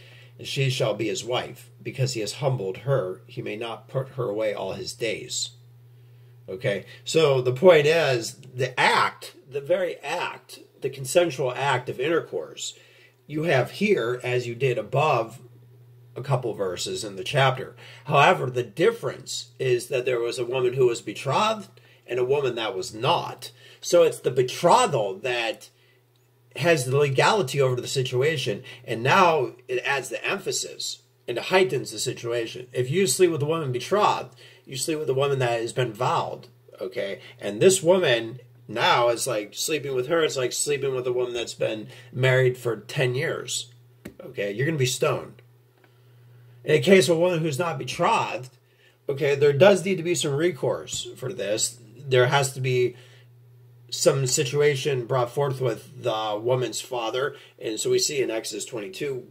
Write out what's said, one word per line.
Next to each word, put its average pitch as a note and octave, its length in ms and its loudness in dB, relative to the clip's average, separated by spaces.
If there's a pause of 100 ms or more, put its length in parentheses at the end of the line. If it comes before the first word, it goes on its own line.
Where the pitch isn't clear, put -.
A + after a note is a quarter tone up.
(380)
and - 100 -14
she C3+ 220 0
shall B2+ 240 0
be G#2+ 140 -2
his G2 180 -4
wife, B2+ 440 -6 (140)
because B2+ 300 -2
he A2+ 80 -4
has G2 120 -6
humbled A#2 440 -2
her, G2+ 500 -2
he - 140 -12
may G#2+ 160 -8
not A2+ 320 -10
put C3 200 -4
her A#2 200 -4
away G#2+ 240 -2
all F#2+ 200 -6
his F#2+ 200 -10
days." F#2+ 560 -6 (1000)
Okay, F#2+ 380 -4 (180)
so C#3+ 380 2
the B2+ 100 0
point D3+ 360 8
is, C#3+ 480 2
the - 440 -6
act, - 540 2 (160)
the C3+ 100 -6
very E3 420 -2
act, D3 580 -8 (220)
the C3+ 100 -4
consensual C#3 600 0
act B2+ 380 -2
of A2 100 -8
intercourse, - 800 -4 (480)
you D3+ 180 -6
have C#3 280 2
here, C3 520 0
as B2 220 -2
you A#2 80 -8
did B2 240 0
above, A#2+ 600 0 (760)
a B2 60 -12
couple B2 320 -2
verses F#2+ 500 -6
in G2+ 120 -10
the F#2 80 -10
chapter. C3+ 520 0 (280)
However, D3+ 480 4
the B2 100 -2
difference C#3+ 840 -2 (100)
is B2 300 0
that B2+ 180 -2
there B2 140 0
was A#2 180 -2
a A#2+ 80 -2
woman B2 280 0
who C3 120 4
was A#2 160 2
betrothed G3 800 -2 (240)
and B2 140 -4
a B2 60 2
woman C3+ 280 0
that G#2+ 240 -4
was F#2 160 -8
not. - 560 -2 (320)
So F3 220 6
it's D#3 160 2
the D#3 100 -2
betrothal C3+ 920 2
that A#2 480 -4 (880)
has D3+ 280 4
the B2+ 100 0
legality D3 640 4
over B2+ 220 4
the G#2+ 60 -6
situation, B2+ 760 0 (220)
and A2+ 180 -6
now D#3+ 520 4 (140)
it B2 160 -2
adds C3+ 260 -4
the A2+ 140 -8
emphasis - 760 -6 (280)
and A#2+ 120 -4
it G#2+ 60 -8
heightens D#3+ 440 2
the G#2+ 80 -10
situation. A#2 760 -6
If B2+ 200 -2
you F#3 160 2
sleep F3+ 240 6
with D3+ 100 -2
a D3 60 -2
woman D#3 240 -2
betrothed, B2+ 640 0 (280)
you C3 140 -12
sleep D#3 220 -2
with D3 100 -6
a C3 60 2
woman C#3 240 0
that A#2 200 0
has A2+ 140 -6
been A#2+ 180 -2
vowed, B2 580 -4 (300)
okay? G2 400 -6 (200)
And G#2 200 -6
this F#3 220 6
woman C3+ 580 2 (280)
now B2 420 2
it's A#2 180 -2
like G#2+ 260 -4
sleeping C#3+ 400 -4
with B2+ 140 -2
her, E3 160 2
it's C3+ 140 0
like B2+ 140 -2
sleeping C#3 440 -2
with B2+ 100 -4
a B2+ 80 -2
woman B2 200 -2
that's A#2 200 -6
been A2 340 -4 (240)
married B2+ 460 2
for A2+ 200 -4
ten B2+ 380 -2
years. - 560 -6 (500)
Okay, G2+ 300 -6
you're A2+ 140 -2
gonna D#3+ 120 -2
be C3 80 2
stoned. G#2 560 -2 (1200)
In D3 100 2
the D3+ 60 6
case F#3+ 280 6
of E3+ 100 4
a - 20 0
woman F3 200 2
who's D#3 200 -2
not E3 180 -2
betrothed, B2+ 800 -2 (500)
okay, C#3+ 280 0
there C#3+ 180 4
does F3+ 320 6
need F#3+ 120 0
to D#3+ 60 -6
be F3 120 0
some D3+ 180 -2
recourse C3+ 800 -2
for - 160 -10
this. G2+ 460 -4 (180)
There C3 320 4
has C#3+ 260 0
to C3+ 80 -8
be B2 340 0 (960)
some C#3 340 2
situation C#3+ 800 0
brought B2 240 0
forth C3+ 320 -2
with A#2+ 400 -4
the A2 400 -2
woman's A#2+ 400 -2
father. B2 540 -4 (240)
And A2 200 -6
so B2+ 120 0
we B2+ 80 4
see C3+ 220 -2
in A2 100 0
Exodus G#2+ 340 -6
twenty-two B2 640 -8